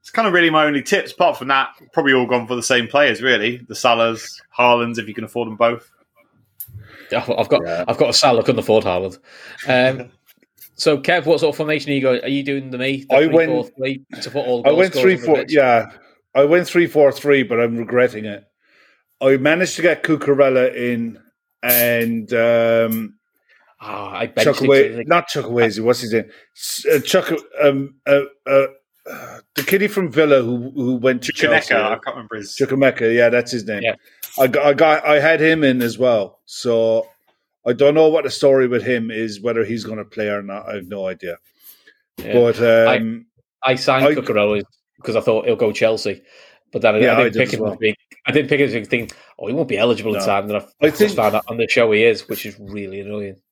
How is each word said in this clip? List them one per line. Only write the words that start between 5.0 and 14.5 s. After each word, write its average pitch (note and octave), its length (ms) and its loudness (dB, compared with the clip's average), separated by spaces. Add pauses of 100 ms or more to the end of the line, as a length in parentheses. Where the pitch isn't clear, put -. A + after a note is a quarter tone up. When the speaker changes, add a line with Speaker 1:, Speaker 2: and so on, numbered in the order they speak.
Speaker 1:
you G#2+ 60 -16
can A2 100 -10
afford A#2 240 -8
them G#2+ 80 -14
both. A#2 340 -2 (1200)
Speaker 2:
I've - 360 -2
got, - 160 2
Speaker 3:
Yeah. E2+ 240 -6
Speaker 2:
I've A#2 80 -2
got A#2+ 140 2
a - 20 -4
Salah, A#2+ 300 2
couldn't A#2+ 180 0
afford G#2+ 240 2
Haaland. F#2 340 -4 (480)
Um, C3 440 0 (320)
<laughs> - 320 -20
so, D3 240 0
Kev, D#3+ 260 -2
what D#3 160 2
sort D3 140 0
of - 20 -12
formation D3+ 340 -4
are C#3 40 0
you C3+ 80 -2
going? B2+ 200 0
Are B2+ 60 -8
you C#3 140 -4
doing C#3 280 -6
the B2 80 -10
me? C3+ 300 -6
The C3 80 0
Speaker 3:
I D3+ 100 6
went D#3+ 80 0 (140)
Speaker 2:
three - 80 -2
four - 80 -4 (120)
three C3+ 280 -6 (180)
to C3 80 -12
put C3+ 160 -4
all B2 200 -2